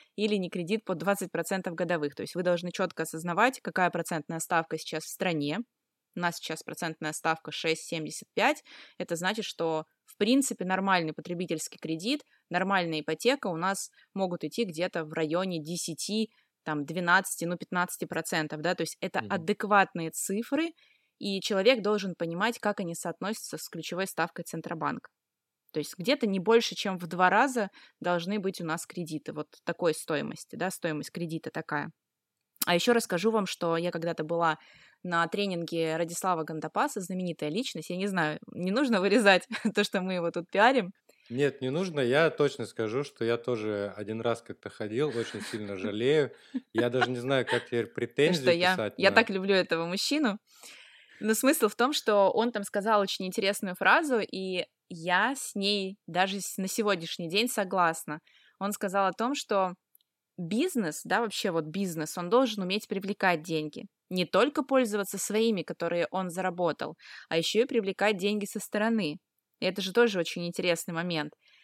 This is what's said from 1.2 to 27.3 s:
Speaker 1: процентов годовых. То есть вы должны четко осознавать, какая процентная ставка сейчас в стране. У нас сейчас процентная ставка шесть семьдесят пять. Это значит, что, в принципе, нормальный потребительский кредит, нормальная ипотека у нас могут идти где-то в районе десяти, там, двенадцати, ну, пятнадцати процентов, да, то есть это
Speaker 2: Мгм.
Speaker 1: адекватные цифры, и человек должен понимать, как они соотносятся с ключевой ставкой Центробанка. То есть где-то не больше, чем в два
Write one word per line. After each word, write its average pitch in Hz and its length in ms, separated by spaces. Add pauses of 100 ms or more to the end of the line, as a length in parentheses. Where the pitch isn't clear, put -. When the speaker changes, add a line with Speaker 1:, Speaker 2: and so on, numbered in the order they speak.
Speaker 1:
процентов 175 440
годовых. 160 400
То - 80
есть - 120
вы 175 80
должны 175 300
четко 180 300
осознавать, 170 580
какая 175 300
процентная 165 500
ставка 165 380
сейчас - 260
в - 40
стране. 160 500 (580)
У 180 40
нас 175 160
сейчас - 260
процентная 160 500
ставка - 400
шесть 160 340
семьдесят 160 480
пять. 254 300 (340)
Это 175 180
значит, 190 280
что, 160 400 (220)
в - 100
принципе, 240 480
нормальный 185 480
потребительский 170 680
кредит, 175 440 (280)
нормальная 175 500
ипотека 220 480
у 165 80
нас 190 340 (240)
могут 180 300
идти - 200
где-то 170 400
в 156 80
районе 165 500
десяти, 180 680 (340)
там, 147 220
двенадцати, 175 580
ну, 175 140
пятнадцати 180 480
процентов, 156 560
да, 180 120
то 180 80
есть - 180
это 190 200
Speaker 2:
Мгм. - 80
Speaker 1:
адекватные 190 840
цифры, 277 600 (460)
и 196 220
человек 208 420
должен 196 340
понимать, 175 420
как 208 220
они 170 140
соотносятся 185 640
с - 100
ключевой 180 380
ставкой 170 380
Центробанка. 160 680 (640)
То 156 80
есть - 180
где-то 233 280
не 190 140
больше, 226 360
чем 190 220
в 175 100
два 180 220